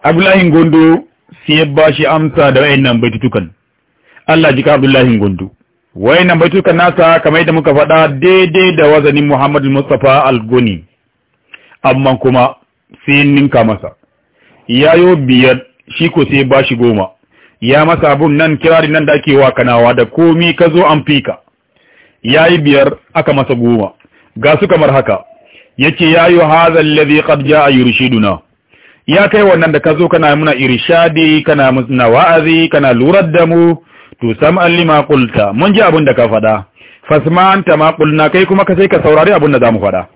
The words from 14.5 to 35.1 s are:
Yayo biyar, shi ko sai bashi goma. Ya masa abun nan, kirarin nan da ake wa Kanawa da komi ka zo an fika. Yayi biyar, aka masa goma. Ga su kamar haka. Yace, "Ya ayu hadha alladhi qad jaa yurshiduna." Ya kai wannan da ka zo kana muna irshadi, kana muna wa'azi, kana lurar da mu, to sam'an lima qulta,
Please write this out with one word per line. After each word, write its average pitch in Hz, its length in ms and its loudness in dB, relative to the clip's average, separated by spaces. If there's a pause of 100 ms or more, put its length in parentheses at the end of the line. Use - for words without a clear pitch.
Yayo 165 480 2
biyar, 127 420 2 (400)
shi 165 120 -2
ko 147 160 -2
sai 139 180 -2
bashi 135 320 0
goma. 113 340 -2 (520)
Ya 139 240 0
masa 165 260 0
abun 147 240 -2
nan, 156 220 0
kirarin 160 340 0
nan 151 140 -2
da 147 80 0
ake 143 240 0
wa 135 140 4
Kanawa 120 420 0
da 127 120 0
komi 165 500 0
ka 170 140 0
zo 175 160 0
an 151 220 0
fika. - 320 -4 (840)
Yayi 160 340 0
biyar, 143 400 0 (160)
aka 156 200 -2
masa 135 220 -2
goma. 117 380 -2 (440)
Ga 143 220 0
su 202 80 -2
kamar 156 240 0
haka. 127 320 0 (540)
Yace, 156 340 0
"Ya 165 120 2
ayu 175 180 4
hadha 165 380 2
alladhi 151 440 0
qad 143 240 -2
jaa 151 220 2
yurshiduna." 120 680 0 (680)
Ya 196 220 0
kai 214 140 2
wannan 165 280 2
da 151 80 -2
ka 156 160 -2
zo 170 120 -2
kana 160 280 0
muna 151 200 -2
irshadi, 156 880 0
kana 147 280 0
muna 127 380 -2
wa'azi, 165 600 2
kana 139 240 0
lurar 160 380 0
da 170 140 2
mu, 170 300 0 (440)
to 117 220 -4
sam'an 170 340 0
lima 160 280 0
qulta, 113 500 -2